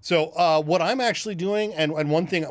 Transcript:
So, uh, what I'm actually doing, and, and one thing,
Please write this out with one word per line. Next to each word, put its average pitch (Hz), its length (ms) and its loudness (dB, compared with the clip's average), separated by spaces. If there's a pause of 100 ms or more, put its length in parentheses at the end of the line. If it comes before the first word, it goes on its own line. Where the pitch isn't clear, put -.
So, 160 360 0
uh, 160 260 4
what 165 180 0
I'm 220 200 0
actually 220 340 -2
doing, 208 400 -2
and, 156 180 0
and 151 180 -2
one 165 160 2
thing, 170 240 -2